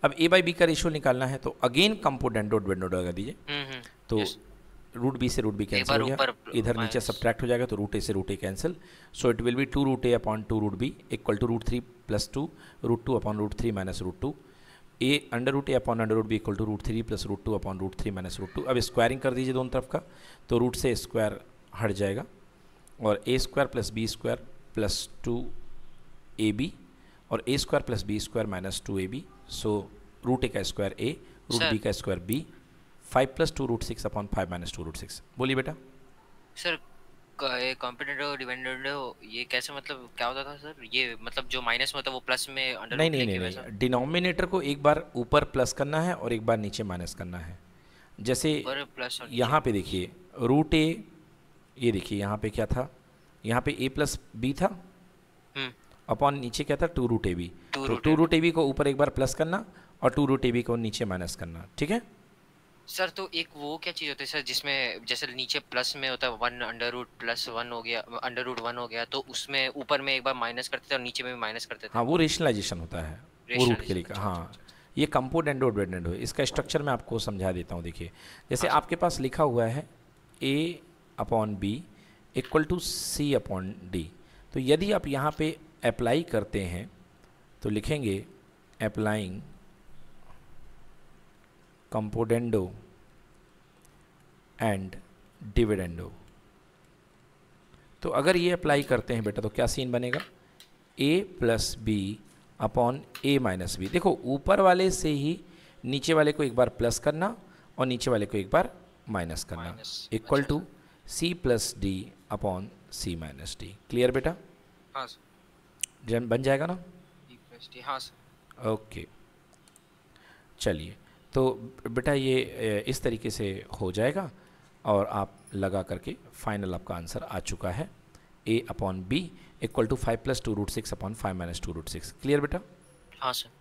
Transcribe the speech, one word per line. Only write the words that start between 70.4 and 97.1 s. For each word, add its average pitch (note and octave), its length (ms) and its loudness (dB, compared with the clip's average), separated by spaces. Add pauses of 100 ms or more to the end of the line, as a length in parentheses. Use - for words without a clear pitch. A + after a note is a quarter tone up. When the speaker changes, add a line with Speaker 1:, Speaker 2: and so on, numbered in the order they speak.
Speaker 2:
करते - 220 -8
थे C#3+ 40 0
और C3 60 0
नीचे B2 240 -6
में B2+ 100 -6
भी A#2+ 60 -8
माइनस A2+ 260 -6
करते A2+ 200 -12
थे। - 80 -12
Speaker 1:
हाँ, A#2 80 2
वो C#3 140 2
रेशनलाइजेशन C#3 640 2
होता E2+ 200 -8
है, D#2 140 -8
वो - 60 -16
रूट - 260 -20
के A#2+ 80 -4
लिए। B2 120 6
Speaker 2:
रेशनलाइजेशन, G2 420 0
अच्छा, G2 140 -6
Speaker 1:
हाँ, G2+ 100 0
Speaker 2:
अच्छा, E2+ 160 -6
अच्छा, - 140 -18
अच्छा। - 360 -20
Speaker 1:
ये D3 80 4
component D3 480 2
and C3 100 2
dependent F#2+ 420 2
हो, E2+ 80 0
इसका A#2+ 300 -2
स्ट्रक्चर C#3+ 380 0
मैं C#3+ 100 2
आपको A#2 260 -2
समझा F#2+ 340 -2
देता F2 220 -6
हूँ। F2 80 -6
देखिए, E2+ 280 -10 (400)
जैसे C3+ 160 0
Speaker 2:
हाँ, - 60 2
सर। - 40 6
Speaker 1:
आपके D#3+ 200 0
पास E3+ 240 2
लिखा C3 220 0
हुआ A#2+ 240 4
है B2+ 220 -2 (540)
A D3+ 320 0 (460)
upon G#2+ 440 0
B G2+ 80 2 (640)
equal D#3 320 0
to F3+ 140 0
C - 480 -2 (100)
upon F#2+ 320 -6 (220)
D, E2+ 100 0 (480)
तो C3+ 80 -2
यदि D#3+ 320 4
आप F#3 140 0
यहाँ C#3 320 0
पे D#3 200 -2 (260)
अप्लाई A#2+ 380 2
करते G#2 420 -2
हैं F2+ 260 -6 (720)
तो G#2 80 -2
लिखेंगे G#2+ 540 -2 (580)
applying G#2+ 580 -2 (2500)
componendo A2+ 680 2 (2000)
and F#2+ 320 0 (640)
dividendo। F#2 520 2 (1900)